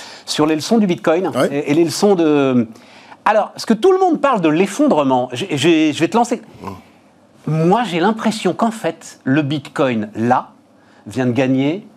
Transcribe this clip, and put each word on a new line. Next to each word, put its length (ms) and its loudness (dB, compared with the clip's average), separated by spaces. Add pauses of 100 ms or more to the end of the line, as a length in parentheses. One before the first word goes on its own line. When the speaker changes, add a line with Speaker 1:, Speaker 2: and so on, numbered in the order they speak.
(260)
Speaker 1:
sur 220 0
les 80 0
leçons 240 0
du 80 2
Bitcoin 480 0
Speaker 2:
Ouais. 200 0
Speaker 1:
et, 140 -2
et 60 0
les 80 4
leçons 320 2
de... 520 2 (580)
Alors, 260 0
parce 160 -10
que 80 2
tout 160 4
le 80 4
monde 220 2
parle 200 2
de 80 2
l'effondrement, 840 2
j'ai, 220 -6
j'ai, 380 2
je 60 -8
vais 80 0
te 100 -2
lancer. 240 -2 (220)
Speaker 2:
Mmh. 40 -14 (840)
Speaker 1:
Moi, 400 2
j'ai 120 -4
l'impression 520 -2
qu'en 180 -2
fait, 520 -10
le 180 0
Bitcoin, 760 -4
là, 320 0 (560)
vient 200 -6
de 60 0
gagner 640 -2